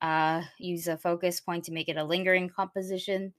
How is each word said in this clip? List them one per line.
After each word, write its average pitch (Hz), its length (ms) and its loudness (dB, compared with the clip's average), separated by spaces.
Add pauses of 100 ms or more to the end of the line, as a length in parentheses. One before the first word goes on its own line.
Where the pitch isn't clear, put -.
uh, 160 420 2 (160)
use 170 300 -4
a 160 80 0
focus 175 420 0
point 170 280 -4
to 165 60 -10
make 160 180 -4
it 156 80 -4
a 156 60 0
lingering 185 440 4
composition, 190 920 -4